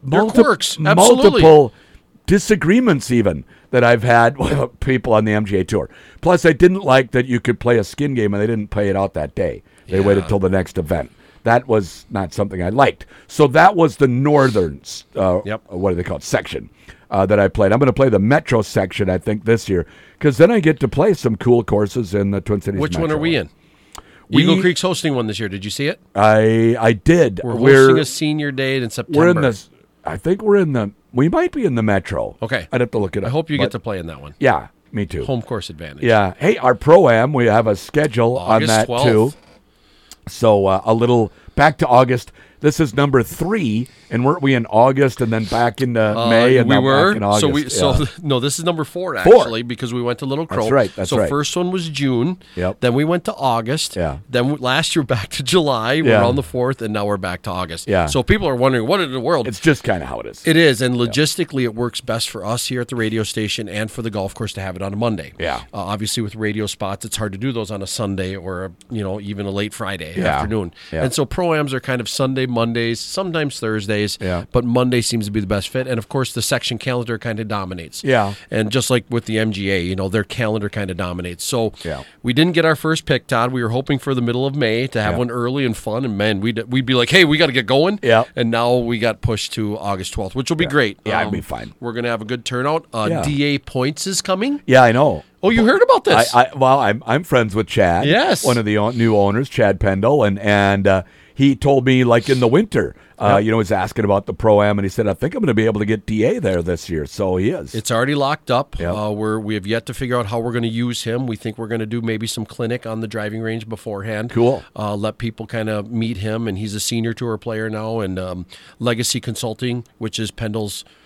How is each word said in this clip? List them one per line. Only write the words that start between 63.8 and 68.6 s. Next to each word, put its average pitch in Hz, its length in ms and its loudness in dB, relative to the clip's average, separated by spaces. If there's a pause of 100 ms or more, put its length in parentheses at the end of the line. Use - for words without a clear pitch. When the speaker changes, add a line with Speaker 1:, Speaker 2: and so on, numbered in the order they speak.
Speaker 2:
for - 120 -12
the 113 80 -6
golf 98 240 -6
course - 180 -8
to - 100 -12
have 95 140 -8
it 92 60 -10
on 98 100 -6
a 104 60 -8
Monday. 104 420 -4
Speaker 1:
Yeah. 73 200 -4 (140)
Speaker 2:
Uh, 107 40 -10
obviously, 101 440 -6
with 104 140 -8
radio 107 300 -4
spots, 101 400 -8
it's 107 100 -10
hard 107 160 -6
to 95 60 -12
do 127 160 -6
those 110 180 -6
on 98 100 -8
a 95 60 -10
Sunday 95 480 -6
or 92 300 -10